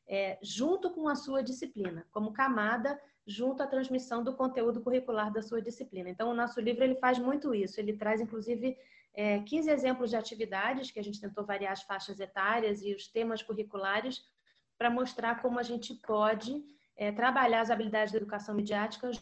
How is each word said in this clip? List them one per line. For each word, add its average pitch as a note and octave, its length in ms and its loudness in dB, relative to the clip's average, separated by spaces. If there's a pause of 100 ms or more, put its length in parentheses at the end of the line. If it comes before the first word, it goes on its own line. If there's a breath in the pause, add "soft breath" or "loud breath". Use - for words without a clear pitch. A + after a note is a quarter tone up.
é, G3 340 -2
junto E4+ 480 0
com D#4 180 -2
a C#4+ 60 2
sua C4+ 280 -2
disciplina, G3 680 -6
como G#3+ 220 -2
camada, B3 680 2 (260 soft breath)
junto B3 360 -2
à C4+ 40 0
transmissão B3+ 580 0
do C4 100 -2
conteúdo B3+ 460 2
curricular A#3+ 520 0
da A3 100 -2
sua A3+ 200 -4
disciplina. F#3+ 480 -8
Então, A3 200 -2
o A#3+ 40 0
nosso A#3 260 0
livro, A#3 220 2
ele C4 140 4
faz B3+ 220 4
muito C4+ 360 0
isso. G3 240 -2
Ele G#3 140 -2
traz, G#3+ 280 0
inclusive, A#3 560 -2 (380 soft breath)
é, G#3 260 2
quinze D4+ 300 0
exemplos B3+ 400 2
de A#3 60 2
atividades, A3 760 -2
que - 80 -10
a G#3 60 -6
gente G#3 160 -8
tentou G3+ 240 -6
variar G3 280 -2
as G3 100 -6
faixas G3 360 -8
etárias G3+ 640 0
e G3+ 120 -2
os G3 140 -12
temas A3+ 340 -2
curriculares, G#3 800 -4 (560)
pra A#3+ 120 4
mostrar A#3+ 520 0
como A#3+ 160 2
a A#3+ 40 0
gente A#3 320 -6
pode, A3 680 2 (340 soft breath)
é, G#3 160 0
trabalhar A#3+ 480 6
as A3+ 100 2
habilidades G#3+ 420 2
da A3 60 2
educação G#3 360 -4
midiática G#3 560 -2 (120)